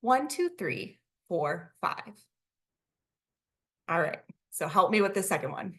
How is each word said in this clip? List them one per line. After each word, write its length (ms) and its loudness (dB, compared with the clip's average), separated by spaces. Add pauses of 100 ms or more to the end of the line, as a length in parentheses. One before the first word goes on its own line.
One, 260 4
two, 300 0
three, 420 -6 (280)
four, 540 -2
five. 320 -6 (1800)
All 120 2
right, 180 -2 (320)
so 160 -6
help 240 4
me 100 4
with 120 2
the 100 0
second 280 -2
one. 280 -8